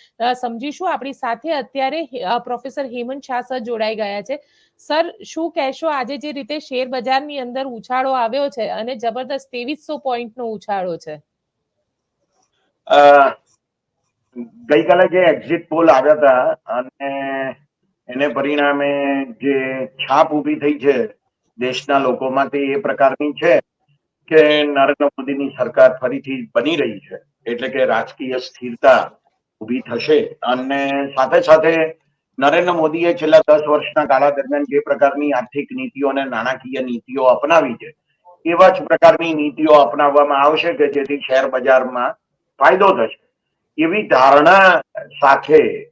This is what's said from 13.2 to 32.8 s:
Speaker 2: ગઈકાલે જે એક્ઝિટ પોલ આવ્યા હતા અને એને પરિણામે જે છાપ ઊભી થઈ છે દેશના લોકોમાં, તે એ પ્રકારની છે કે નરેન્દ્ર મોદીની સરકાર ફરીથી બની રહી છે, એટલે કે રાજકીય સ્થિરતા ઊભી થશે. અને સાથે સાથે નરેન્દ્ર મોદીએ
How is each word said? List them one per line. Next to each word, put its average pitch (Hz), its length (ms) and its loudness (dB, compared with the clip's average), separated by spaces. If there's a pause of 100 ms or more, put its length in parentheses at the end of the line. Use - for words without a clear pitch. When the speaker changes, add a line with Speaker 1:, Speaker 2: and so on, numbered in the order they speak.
Speaker 2:
ગઈકાલે 165 420 4
જે 175 100 0
એક્ઝિટ 165 500 0
પોલ 160 220 2
આવ્યા 147 220 4
હતા 143 440 2 (100)
અને 131 440 -8 (1000)
એને 135 200 -2
પરિણામે 143 960 -2
જે 131 640 -4
છાપ 156 460 -2
ઊભી 151 220 -2
થઈ 143 240 -2
છે 127 280 0 (520)
દેશના 127 400 -2
લોકોમાં, 131 500 -2
તે 143 100 -6
એ 139 220 -4
પ્રકારની 135 520 0
છે - 280 2 (680)
કે 151 340 4
નરેન્દ્ર 143 440 0
મોદીની 139 420 -4
સરકાર 127 500 2
ફરીથી 131 560 -8
બની 139 220 0
રહી 117 220 -4
છે, - 520 -16
એટલે 120 180 -6
કે 131 160 -2
રાજકીય 123 540 -4
સ્થિરતા 123 720 0 (500)
ઊભી 120 200 -6
થશે. 143 600 -2
અને 135 480 -4 (260)
સાથે 147 240 2
સાથે 160 580 2 (400)
નરેન્દ્ર 170 340 2
મોદીએ 165 420 0